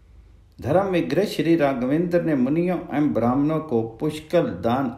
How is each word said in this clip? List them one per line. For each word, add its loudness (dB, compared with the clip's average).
धर्म 2
विग्रह 0
श्री 2
राघवेंद्र 0
ने 0
मुनियों 0
एवं -2
ब्राह्मणों 0
को -2
पुष्कल -2
दान -2